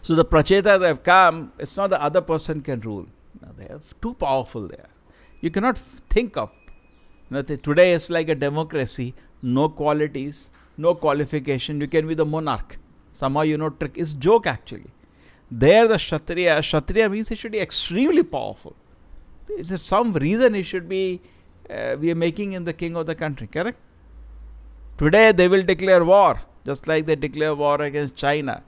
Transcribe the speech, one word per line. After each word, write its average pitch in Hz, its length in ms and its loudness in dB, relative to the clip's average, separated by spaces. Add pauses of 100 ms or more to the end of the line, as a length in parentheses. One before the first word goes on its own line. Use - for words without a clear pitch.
So 160 140 0
the 160 100 4
Pracheta 190 540 4
they 180 80 2
have 147 160 0
come, 170 560 4
it's - 160 -12
not 196 140 -2
the 160 120 0
other 151 200 2
person 160 400 -6
can 135 180 -6
rule. 104 260 -10 (360)
No, - 160 -20
they - 80 -20
are 147 160 -18 (200)
too 233 120 -8
powerful 127 540 -4
there. - 200 -18 (540)
You 165 80 -2
cannot 208 260 -2
f-, - 340 -20
think 220 280 0
of, 110 140 -8 (800)
you 127 60 -8
know, 139 60 -2
th-, 139 200 -8
today 175 320 6
it's 160 160 -2
like 165 200 -2
a 156 60 2
democracy, 139 760 -4 (280)
no 131 260 0
qualities, 147 840 -4 (280)
no 165 180 2
qualification, 147 880 -2
you 147 60 -4
can 160 200 0
be 160 60 -4
the 156 120 0
monarch. 151 540 -6 (320)
Somehow, 139 300 -2
you 151 160 0
know, 156 140 -4
trick, 147 240 -10
it's 156 180 -6
joke 190 340 2
actually. - 420 -10 (600)
There 165 360 6
the 220 80 2
Kshatriya, 165 640 0
Kshatriya 190 520 0
means 214 180 -6
he 220 60 -6
should 214 160 -12
be 214 80 -4
extremely 262 640 0
powerful. 107 520 -8 (720)
There's 190 360 -8
some 220 300 0
reason 208 400 2
he 196 100 -4
should 175 240 -8
be, 185 340 -4 (480)
uh, 120 300 -6
we 165 120 0
are 170 40 -2
making 175 380 -4
him 180 100 -8
the 170 100 -8
king 170 220 -8
of 165 100 -6
the 160 100 -6
country, 139 320 -8
correct? 196 300 -6 (1200)
Today 208 340 6
they 180 160 4
will 190 160 4
declare 185 400 4
war, 180 380 4 (240)
just 135 220 -8
like 156 180 0
they 156 100 0
declare 151 380 -4
war 147 280 0
against 143 340 -6
China. 143 520 -4